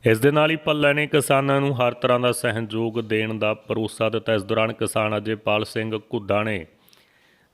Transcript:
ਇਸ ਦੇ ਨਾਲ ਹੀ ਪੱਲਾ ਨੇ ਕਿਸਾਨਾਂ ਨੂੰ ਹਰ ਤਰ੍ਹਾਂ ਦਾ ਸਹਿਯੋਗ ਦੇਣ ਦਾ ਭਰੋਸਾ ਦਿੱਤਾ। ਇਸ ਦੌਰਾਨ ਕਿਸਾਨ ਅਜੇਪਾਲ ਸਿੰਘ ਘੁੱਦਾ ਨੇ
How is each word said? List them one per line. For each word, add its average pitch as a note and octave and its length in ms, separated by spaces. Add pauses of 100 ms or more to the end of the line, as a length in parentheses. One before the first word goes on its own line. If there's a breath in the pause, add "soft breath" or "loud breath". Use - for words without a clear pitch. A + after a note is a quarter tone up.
ਇਸ A2+ 160
ਦੇ C3+ 120
ਨਾਲ D3+ 200
ਹੀ D#3+ 40
ਪੱਲਾ D3+ 380
ਨੇ D3 140
ਕਿਸਾਨਾਂ C#3 540
ਨੂੰ C#3 160
ਹਰ B2 160
ਤਰ੍ਹਾਂ B2 260
ਦਾ B2 120
ਸਹਿਯੋਗ A2+ 720
ਦੇਣ A2 300
ਦਾ G#2+ 200
ਭਰੋਸਾ A2 560
ਦਿੱਤਾ। A2+ 240
ਇਸ G2+ 100
ਦੌਰਾਨ A2 300
ਕਿਸਾਨ G#2+ 440
ਅਜੇਪਾਲ G#2+ 480
ਸਿੰਘ A2 320
ਘੁੱਦਾ G#2 460
ਨੇ G2+ 220 (880 soft breath)